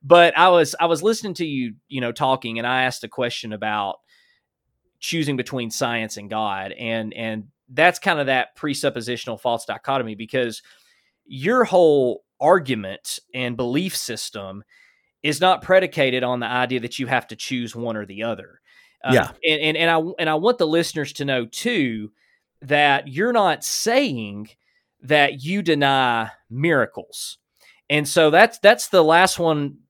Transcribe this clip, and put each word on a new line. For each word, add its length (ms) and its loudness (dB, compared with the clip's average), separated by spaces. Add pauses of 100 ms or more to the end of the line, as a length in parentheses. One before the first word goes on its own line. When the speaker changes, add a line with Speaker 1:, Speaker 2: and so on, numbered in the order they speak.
Speaker 1:
But 340 8
I 140 6
was, 300 4
I 80 0
was 160 0
listening 320 -2
to 100 -4
you, 300 -6 (120)
you 140 -6
know, 100 -4
talking, 460 -2
and 80 -6
I 200 0
asked 180 -6
a 40 -14
question 460 -6
about 440 -4 (1000)
choosing 380 -2
between 320 -6
science 480 -4
and 140 -14
God, 400 -4
and, 420 -6
and 300 -8 (260)
that's 300 2
kind 200 -2
of 60 -2
that 320 -2
presuppositional 840 -6
false 260 -4
dichotomy, 500 -6
because 480 -6 (640)
your 380 0
whole 580 4 (180)
argument 760 0 (140)
and 220 -6
belief 400 -4
system 680 -10 (580)
is 200 -2
not 200 2
predicated 600 2
on 160 0
the 80 -4
idea 320 -2
that 180 -8
you 80 -6
have 220 -2
to 80 -14
choose 400 -8
one 220 -6
or 80 -8
the 180 -12
other. 380 -10 (420)
Uh, 100 -2
Speaker 2:
Yeah. 180 2 (120)
Speaker 1:
and, 180 2
and, 160 0
and 140 2
I, 280 0
and 100 -2
I 60 0
want 220 0
the 100 2
listeners 460 -2
to 120 -6
know 200 -2
too, 640 -4 (500)
that 460 2
you're 260 -2
not 300 0
saying 840 -4 (520)
that 420 2
you 180 -4
deny 680 2 (200)
miracles. 880 -4 (520)
And 180 0
so 240 4
that's, 280 6
that's 300 4
the 140 6
last 360 4
one. 380 -2 (120)